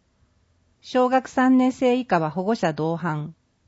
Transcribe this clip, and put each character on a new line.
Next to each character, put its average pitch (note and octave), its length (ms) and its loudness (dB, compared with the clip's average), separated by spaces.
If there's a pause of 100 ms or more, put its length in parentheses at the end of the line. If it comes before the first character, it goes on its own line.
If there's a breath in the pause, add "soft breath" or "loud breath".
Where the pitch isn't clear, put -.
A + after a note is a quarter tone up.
(800)
小 B3+ 280 0
学 B3+ 200 0
三 B3+ 300 2
年 B3+ 140 2
生 B3 260 0
以 B3 80 -6
下 F3 140 2
は D#3 100 -2
保 F3+ 140 -6
護 A3 100 -2
者 F3 180 -2
同 D#3+ 240 -4
伴。 D#3 380 -6 (340)